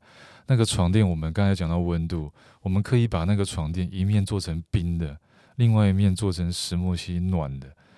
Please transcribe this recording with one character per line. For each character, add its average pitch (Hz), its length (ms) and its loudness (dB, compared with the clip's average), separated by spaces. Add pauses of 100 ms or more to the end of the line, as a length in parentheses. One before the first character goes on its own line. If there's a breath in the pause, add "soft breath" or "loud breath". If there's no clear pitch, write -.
(520 loud breath)
那 127 60 2
个 113 80 4
床 90 260 2
垫 104 160 4
我 87 60 0
们 80 180 -4
刚 101 160 0
才 98 60 4
讲 87 160 -2
到 85 80 0
温 85 300 -2
度， 80 200 -6 (360 soft breath)
我 - 40 -4
们 95 140 0
可 123 160 0
以 117 100 4
把 92 160 -2
那 98 120 2
个 101 100 0
床 80 260 -4
垫 90 200 -2
一 92 120 -2
面 101 220 2
做 101 140 -2
成 82 320 -6
冰 85 260 0
的， 76 180 -4 (420 soft breath)
另 117 180 4
外 107 120 4
一 98 60 4
面 98 220 2
做 98 160 -2
成 87 200 -2
石 - 240 -6
墨 90 200 0
烯 87 240 -6
暖 82 400 -2
的。 65 80 -16 (300 soft breath)